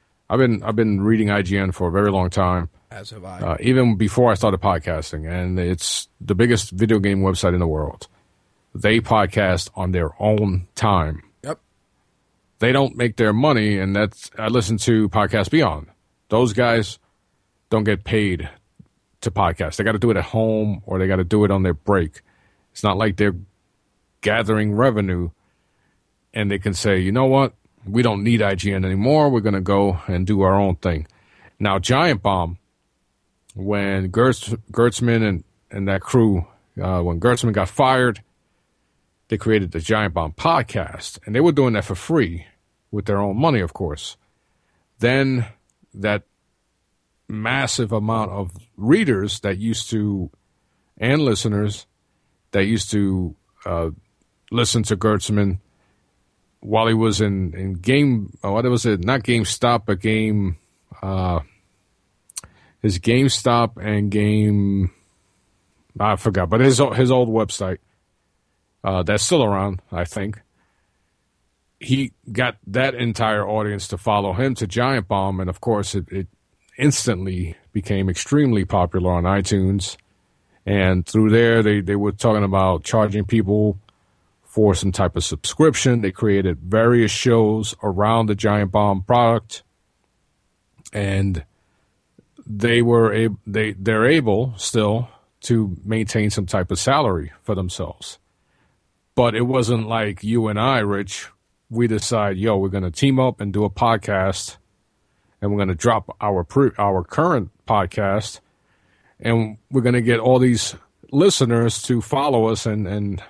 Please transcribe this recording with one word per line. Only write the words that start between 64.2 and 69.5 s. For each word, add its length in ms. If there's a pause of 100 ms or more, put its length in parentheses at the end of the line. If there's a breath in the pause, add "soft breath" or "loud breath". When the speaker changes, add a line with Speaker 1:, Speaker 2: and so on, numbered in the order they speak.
Speaker 1:
I 160
forgot, 340
but 100
his, 180 (180)
his 160
old 160
website, 500 (1040)
uh, 220
that's 180
still 220
around, 380 (100)